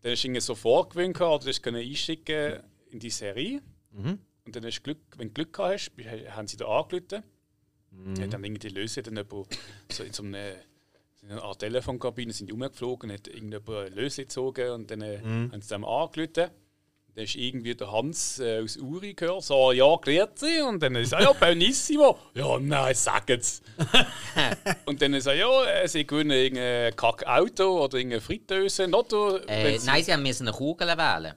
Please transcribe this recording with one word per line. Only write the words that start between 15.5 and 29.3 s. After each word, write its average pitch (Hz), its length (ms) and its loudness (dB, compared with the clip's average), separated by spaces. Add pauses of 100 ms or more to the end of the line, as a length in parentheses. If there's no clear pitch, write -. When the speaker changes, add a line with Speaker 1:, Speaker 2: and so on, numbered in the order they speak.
Speaker 1:
haben 101 100 -12
sie - 60 -18
dem 104 160 -6
angerufen. 160 640 -2 (640)
Dann 110 100 -10
ist 104 120 -4
irgendwie 123 380 -4
der 104 180 -8
Hans, 131 480 -2
äh, 113 220 0
aus 107 160 -8
Uri 175 340 -10
gehört, 180 320 -4
so, 131 260 8
ja, 131 260 10
grüezi. 220 680 2
Und 202 160 -2
dann 127 140 2
ist 117 160 0
er, 160 80 2
ja, 262 140 8
Benissimo. 240 840 6 (160)
Ja, 127 240 0
nein, 135 360 2
sag 101 340 0
jetzt. - 340 0 (140)
<laughs> - 1080 2
Und 143 160 0
dann 143 100 4
ist 135 140 0
er, 139 80 2
ja, 247 320 4
äh, 180 200 2
sie 151 200 -2
gewinnen 151 240 0
irgendein 123 680 2
Kack-Auto 165 880 2
oder 131 140 -2
irgendeine 123 240 -2
Fritteuse, 190 600 -2
ein 180 80 0
Lotto, 208 440 2